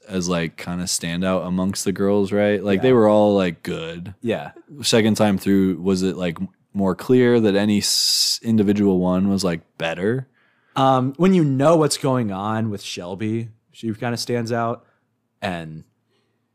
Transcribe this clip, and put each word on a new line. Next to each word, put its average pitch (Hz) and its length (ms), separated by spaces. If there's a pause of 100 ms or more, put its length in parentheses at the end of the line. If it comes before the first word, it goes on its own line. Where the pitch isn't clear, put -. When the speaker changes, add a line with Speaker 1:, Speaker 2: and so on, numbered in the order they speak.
Speaker 1:
as, 95 220
like, 85 300
kinda 90 260
standout 90 640
amongst 92 400
the 101 60
girls, 98 380
right? 104 320
Like, 98 200
they 127 60
Speaker 2:
Yeah. 131 60
Speaker 1:
were 110 140
all, 104 260
like, 92 280
good. 87 580
Speaker 2:
Yeah. 90 300 (320)
Speaker 1:
Second 110 340
time 104 220
through, 95 420
was 92 220
it, 92 160
like, 87 240
m-, 92 60 (260)
more 95 200
clear 120 460
that 104 140
any 104 240
s-, - 640
individual 104 560
one 92 320
was, 95 140
like, 85 180 (160)
better? 92 500 (480)
Speaker 2:
Um, 135 400
when 190 160
you 180 100
know 143 340
what's 151 200
going 127 360
on 110 360
with 101 140
Shelby, 107 680 (240)
she 113 220
kinda 120 240
stands 117 340
out, 117 320 (560)
and, 82 440 (720)